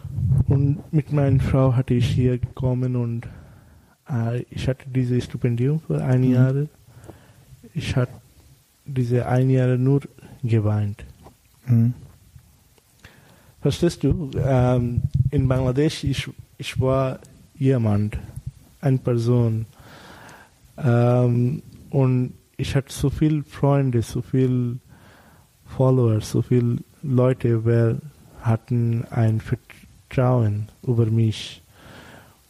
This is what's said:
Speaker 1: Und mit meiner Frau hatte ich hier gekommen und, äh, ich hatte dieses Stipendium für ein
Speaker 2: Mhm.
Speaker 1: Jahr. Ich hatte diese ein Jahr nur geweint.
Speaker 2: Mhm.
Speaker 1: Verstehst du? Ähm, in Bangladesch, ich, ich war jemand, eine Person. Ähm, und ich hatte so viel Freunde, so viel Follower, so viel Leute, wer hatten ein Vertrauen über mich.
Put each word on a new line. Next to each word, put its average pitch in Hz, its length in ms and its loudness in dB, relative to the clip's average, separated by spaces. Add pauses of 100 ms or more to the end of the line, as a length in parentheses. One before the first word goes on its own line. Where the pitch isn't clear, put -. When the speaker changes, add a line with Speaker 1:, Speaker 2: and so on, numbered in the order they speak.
(480)
Speaker 1:
Und 143 460 0
mit 147 180 0
meiner 139 280 2
Frau 131 360 2
hatte 131 180 0
ich 120 140 2
hier 127 300 2
gekommen 127 580 -4
und, 117 320 -4 (840)
äh, 117 320 -4 (100)
ich 131 160 -6
hatte 131 220 -6
dieses 123 340 0
Stipendium 127 560 -2
für 156 240 -4
ein 127 180 2
Speaker 2:
Mhm. 127 100 4
Speaker 1:
Jahr. 131 220 4 (1200)
Ich - 220 -6
hatte 127 160 -2 (760)
diese 123 420 0
ein 127 220 2
Jahr 127 280 2
nur 139 240 2 (420)
geweint. 107 640 0 (600)
Speaker 2:
Mhm. 117 280 4 (1700)
Speaker 1:
Verstehst 165 420 -2
du? 139 320 -2
Ähm, 123 680 0 (260)
in 135 180 0
Bangladesch, 131 560 0
ich, 139 240 -4 (300)
ich - 220 -8
war 131 400 0 (360)
jemand, 110 640 0 (640)
eine 131 160 2
Person. 117 680 0 (1120)
Ähm, 120 840 2 (300)
und 127 420 0 (240)
ich - 180 -4
hatte 135 160 -2
so 139 200 -2
viel 156 320 0
Freunde, 139 580 0
so 117 220 -6
viel 127 560 0 (880)
Follower, 123 540 2
so 120 200 -2
viel 120 380 0 (240)
Leute, 123 600 2
wer 117 340 2 (440)
hatten 117 720 -2
ein 110 300 0
Vertrauen 117 1300 -2 (120)
über 117 240 2
mich. 110 560 0 (880)